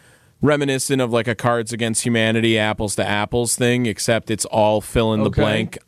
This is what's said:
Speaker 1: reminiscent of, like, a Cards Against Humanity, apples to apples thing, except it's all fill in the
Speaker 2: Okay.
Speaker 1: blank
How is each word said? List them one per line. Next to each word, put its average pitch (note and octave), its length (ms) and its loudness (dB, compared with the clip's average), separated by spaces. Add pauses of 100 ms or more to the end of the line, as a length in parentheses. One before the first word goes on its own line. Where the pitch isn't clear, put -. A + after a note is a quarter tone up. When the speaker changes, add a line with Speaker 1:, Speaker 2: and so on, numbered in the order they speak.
(400)
Speaker 1:
reminiscent C#3 640 0
of, A#2 100 -2
like, A#2 160 0
a A#2+ 60 0
Cards A#2 400 -2
Against A2+ 300 -2
Humanity, A2+ 540 2
apples G#2+ 380 -2
to G2+ 100 -2
apples G#2+ 500 -2
thing, B2 300 2
except A2 440 -2
it's G#2+ 160 -2
all G#2+ 340 2
fill A2 320 0
in A2 120 0
the G#2 60 2
Speaker 2:
Okay. G#2+ 120 0
Speaker 1:
blank G#2+ 460 -2